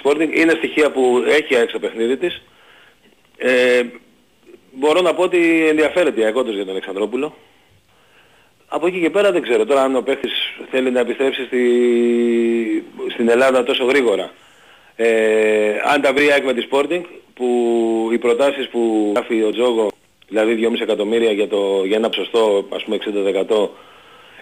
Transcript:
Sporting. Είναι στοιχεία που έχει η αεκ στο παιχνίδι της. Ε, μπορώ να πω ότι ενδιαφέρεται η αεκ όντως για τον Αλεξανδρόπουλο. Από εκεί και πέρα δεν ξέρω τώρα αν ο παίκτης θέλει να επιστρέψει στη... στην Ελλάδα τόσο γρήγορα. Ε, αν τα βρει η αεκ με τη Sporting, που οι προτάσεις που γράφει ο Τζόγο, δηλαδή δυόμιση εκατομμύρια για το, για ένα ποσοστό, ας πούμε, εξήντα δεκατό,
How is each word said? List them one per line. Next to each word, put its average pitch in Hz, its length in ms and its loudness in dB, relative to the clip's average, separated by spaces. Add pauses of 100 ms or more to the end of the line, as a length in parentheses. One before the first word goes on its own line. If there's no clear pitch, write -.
Sporting. 151 300 0
Είναι 165 240 2
στοιχεία 151 340 0
που 127 360 2
έχει 147 260 0
η - 20 4
αεκ 117 140 2
στο 110 100 -8
παιχνίδι 113 380 -2
της. 175 240 -6 (960)
Ε, 127 440 2 (880)
μπορώ 151 300 2
να 170 120 2
πω 160 100 0
ότι 165 440 2
ενδιαφέρεται 151 540 2
η - 20 2
αεκ 110 120 0
όντως 120 180 0
για 101 100 -6
τον 95 80 -8
Αλεξανδρόπουλο. 104 640 -6 (1300)
Από 147 200 -4
εκεί 185 140 -2
και 160 80 2
πέρα 202 220 2
δεν 170 100 0
ξέρω 113 240 0
τώρα 139 180 2
αν 131 120 0
ο 123 60 0
παίκτης 135 320 -4 (380)
θέλει 131 200 -2
να 123 80 0
επιστρέψει 123 460 -2
στη... 123 180 -2 (1500)
στην 113 160 0
Ελλάδα 127 340 4
τόσο 131 220 -2
γρήγορα. 117 460 0 (640)
Ε, 110 800 2 (160)
αν 143 80 0
τα 135 120 2
βρει 147 120 2
η 147 60 4
αεκ 139 140 2
με 131 80 0
τη 117 180 -4
Sporting, 147 300 0 (320)
που 123 120 -6 (680)
οι 120 60 2
προτάσεις 123 500 0
που 110 480 0
γράφει 117 280 -2
ο 107 80 0
Τζόγο, 113 400 0 (360)
δηλαδή 107 260 0
δυόμιση 113 300 -2
εκατομμύρια 107 480 0
για 101 160 0
το, 98 380 0
για 101 120 0
ένα 110 120 0
ποσοστό, 101 600 0
ας 90 140 -8
πούμε, 107 120 -4
εξήντα 101 260 -4
δεκατό, 98 520 0 (680)